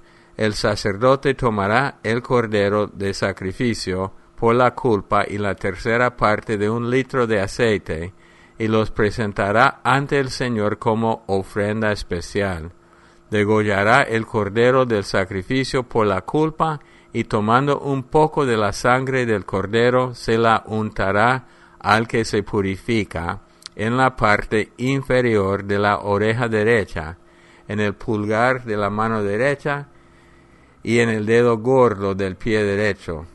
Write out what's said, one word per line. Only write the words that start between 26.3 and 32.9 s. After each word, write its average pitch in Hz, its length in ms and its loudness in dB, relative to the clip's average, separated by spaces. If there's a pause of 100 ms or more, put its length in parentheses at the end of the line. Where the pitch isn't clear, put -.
derecha, 104 720 0 (500)
en 101 100 -4
el 104 160 -2
pulgar 113 720 -2
de 107 120 -4
la 101 140 -2
mano 107 320 -2
derecha 139 640 -2 (960)
y 117 160 2
en 117 100 4
el 110 160 -2
dedo 117 320 4
gordo 107 600 2
del 95 180 -2
pie 107 300 0
derecho. 98 720 -2